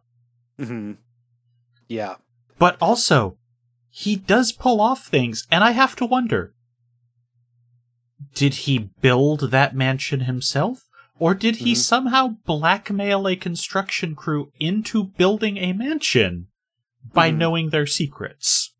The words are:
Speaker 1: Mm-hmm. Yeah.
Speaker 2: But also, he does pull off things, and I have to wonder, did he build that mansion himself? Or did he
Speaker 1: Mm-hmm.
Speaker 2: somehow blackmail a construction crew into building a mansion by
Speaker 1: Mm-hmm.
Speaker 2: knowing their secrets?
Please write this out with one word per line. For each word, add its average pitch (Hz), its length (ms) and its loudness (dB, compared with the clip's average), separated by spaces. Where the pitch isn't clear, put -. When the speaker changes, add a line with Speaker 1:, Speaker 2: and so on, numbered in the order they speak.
Speaker 1:
Mm-hmm. 113 360 -8
Yeah. 107 260 -8
Speaker 2:
But 175 240 4
also, 160 560 2
he - 260 -4
does 220 360 2
pull 233 300 0
off 247 240 0
things, 120 460 -2
and 170 120 4
I 233 80 6
have 254 260 2
to 254 100 -2
wonder, 226 480 -2
did 143 200 2
he 123 360 -2
build 139 500 4
that 135 240 2
mansion 131 460 -2
himself? 135 680 -2
Or 165 160 4
did 220 220 0
he 240 160 0
Speaker 1:
Mm-hmm. 233 80 2
Speaker 2:
somehow 262 460 0
blackmail 196 840 0
a 185 80 0
construction 180 800 -6
crew 147 440 -4
into 214 440 -2
building 202 540 0
a 185 160 -2
mansion 123 760 -2
by 165 160 4
Speaker 1:
Mm-hmm. 160 80 0
Speaker 2:
knowing 165 320 0
their 151 160 2
secrets? - 960 -4